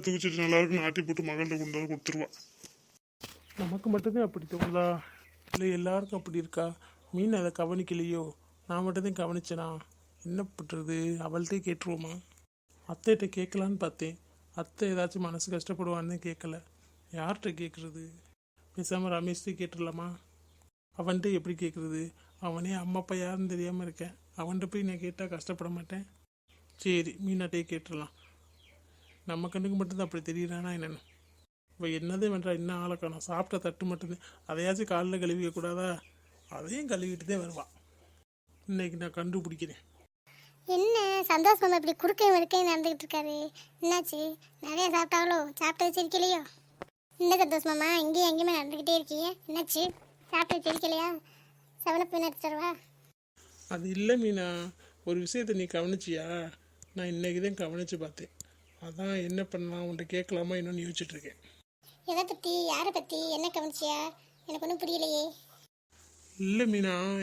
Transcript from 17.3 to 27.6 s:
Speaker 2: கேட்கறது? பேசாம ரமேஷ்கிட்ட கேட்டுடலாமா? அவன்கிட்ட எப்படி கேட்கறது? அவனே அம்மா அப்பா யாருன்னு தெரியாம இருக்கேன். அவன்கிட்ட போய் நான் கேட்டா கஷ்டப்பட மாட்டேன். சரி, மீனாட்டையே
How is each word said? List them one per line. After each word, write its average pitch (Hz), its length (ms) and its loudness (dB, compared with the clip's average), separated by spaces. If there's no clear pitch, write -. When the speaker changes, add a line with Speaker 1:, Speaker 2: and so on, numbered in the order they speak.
Speaker 2:
கேட்கறது? 160 440 -12
பேசாம 185 400 -2
ரமேஷ்கிட்ட 175 440 -4
கேட்டுடலாமா? 170 480 -6
அவன்கிட்ட 185 420 2
எப்படி 175 160 -4
கேட்கறது? 160 360 -4
அவனே 170 260 -2
அம்மா 180 200 0
அப்பா 185 120 -4
யாருன்னு 185 280 -2
தெரியாம 180 340 -2
இருக்கேன். 170 280 -10
அவன்கிட்ட 180 320 -2
போய் 202 180 0
நான் 180 160 -6
கேட்டா 180 180 -6
கஷ்டப்பட 170 340 -6
மாட்டேன். 175 340 -6
சரி, 170 340 2
மீனாட்டையே 185 460 0